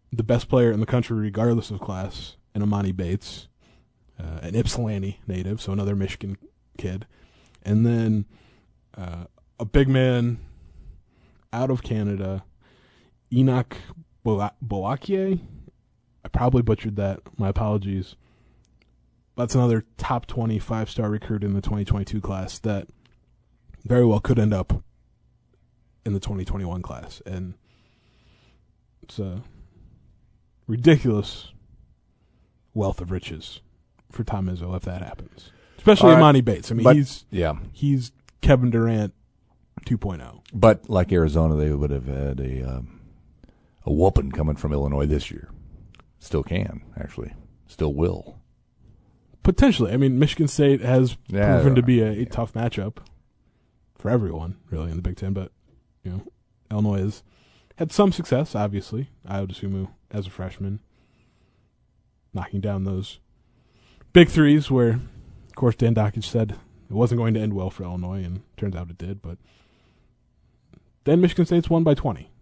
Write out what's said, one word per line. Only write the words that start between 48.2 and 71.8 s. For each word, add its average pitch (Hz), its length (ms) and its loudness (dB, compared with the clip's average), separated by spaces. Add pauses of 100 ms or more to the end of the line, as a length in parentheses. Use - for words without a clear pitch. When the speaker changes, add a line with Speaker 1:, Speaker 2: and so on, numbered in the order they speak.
Speaker 1:
Potentially. 180 480 4
I 120 40 2
mean, 131 220 4
Michigan 147 300 2
State 139 320 4
has 127 360 2 (120)
Speaker 2:
Yeah, 101 260 2
Speaker 1:
proven 127 220 6
to 120 60 6
Speaker 2:
they're 120 40 -4
Speaker 1:
be 120 140 4
a, 107 100 2
a - 40 -2
Speaker 2:
yeah. 113 100 -4
Speaker 1:
tough - 300 -6
matchup 110 420 -4 (1000)
for - 140 -4
everyone, 87 460 -2 (140)
really, 82 200 -6
in 80 60 -6
the 87 60 -6
Big 90 140 -4
Ten. 95 180 -6
But, 95 180 -8 (500)
you 92 80 -12
know, 92 120 -8 (460)
Illinois 104 300 0
has 101 240 -4 (540)
had 160 160 -4
some 196 180 4
success, 156 460 -2
obviously. 104 540 -4 (180)
Ayo 98 180 -4
Dosunmu 95 420 -6 (220)
as 101 160 -6
a 95 40 -14
freshman, 95 500 -10 (1500)
knocking 98 260 -8
down 98 220 -4
those 95 380 -6 (920)
big 170 180 10
threes 151 380 4
where, 120 260 4
of - 600 -10
course, 120 220 0
Dan 117 180 2
Dakich 107 300 0
said 110 280 -2 (380)
it 104 40 -6
wasn't 117 260 2
going 113 140 2
to 110 60 0
end 107 140 -2
well 95 160 -4
for - 140 -10
Illinois, 90 400 -8
and 90 180 -8 (140)
turns 98 180 -6
out 85 160 -10
it 85 80 -18
did. 98 240 -12
But 85 160 -14 (1700)
then 165 160 4
Michigan 175 260 4
State's 170 240 0
won 165 140 2